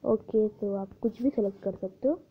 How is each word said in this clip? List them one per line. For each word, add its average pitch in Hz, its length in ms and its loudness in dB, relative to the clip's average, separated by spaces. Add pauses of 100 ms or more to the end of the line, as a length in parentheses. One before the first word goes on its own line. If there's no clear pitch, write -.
ओके, 220 440 2
तो 208 260 -4
आप 196 280 -6
कुछ 233 200 -2
भी 269 80 2
select 202 320 -2
कर 196 120 -2
सकते - 340 -4
हो। 330 120 2 (100)